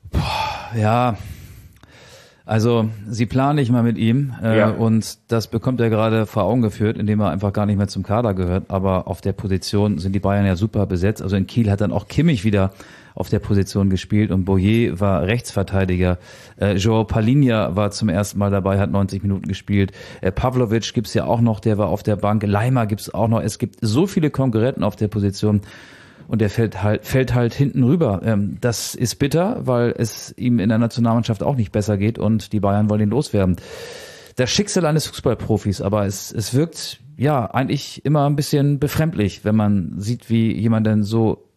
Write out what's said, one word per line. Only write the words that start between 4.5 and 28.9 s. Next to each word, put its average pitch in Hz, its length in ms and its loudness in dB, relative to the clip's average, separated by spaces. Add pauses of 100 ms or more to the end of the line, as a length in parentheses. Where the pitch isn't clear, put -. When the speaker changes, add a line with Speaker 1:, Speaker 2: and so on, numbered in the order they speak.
Speaker 2:
Ja. 107 120 4
Speaker 1:
und 110 480 0 (120)
das 113 180 0
bekommt 120 340 -2
er 113 80 4
gerade 110 340 2
vor 101 200 -2
Augen 117 180 2
geführt, 107 340 0
indem 104 240 0
er 101 80 2
einfach 98 240 -2
gar 104 140 0
nicht 101 100 2
mehr 98 120 0
zum 98 140 -6
Kader 107 300 0
gehört. 92 380 -2
Aber 95 360 0
auf 92 140 -6
der 95 140 -2
Position 101 640 0
sind 95 160 -4
die 101 40 0
Bayern 98 280 2
ja 92 100 2
super 104 300 0
besetzt. 95 340 0
Also 95 160 -2
in 95 100 0
Kiel 110 240 0
hat 101 120 2
dann 95 100 0
auch - 160 -4
Kimmich 131 360 0
wieder 98 280 2 (460)
auf - 100 -6
der 104 120 0
Position 98 500 0
gespielt 101 400 0
und 92 140 0
Boyer 98 560 2
war 95 260 2
Rechtsverteidiger. 92 920 0 (380)
Äh, 98 200 0
Joao 110 280 2
Palhinha 113 680 2
war 104 160 0
zum 110 180 -2
ersten 98 300 -2
Mal 101 140 2
dabei, 98 260 0
hat 98 140 0
neunzig 98 320 -2
Minuten 98 240 -2
gespielt. 101 420 0 (300)
Äh, 95 100 0
Pavlovic 120 640 0
gibt's - 200 -4
ja - 100 0
auch 110 160 0
noch, 113 180 2
der 107 200 0
war 104 100 0
auf 92 160 -2
der 107 100 2
Bank. 104 320 0
Leimer 113 400 2
gibt's 104 260 -6
auch 107 140 0
noch. 110 160 2
Es 92 160 -4
gibt - 220 -6
so 117 260 2
viele 160 240 0
Konkurrenten 123 540 0
auf 104 100 -2
der 107 140 -2
Position 101 540 0 (680)
und 117 120 -2
der 107 80 2
fällt 104 320 -2
halt, 104 240 0
fällt 131 300 0
halt 120 200 0
hinten 139 280 0
rüber. 123 400 2
Ähm, 101 380 -2
das - 340 -4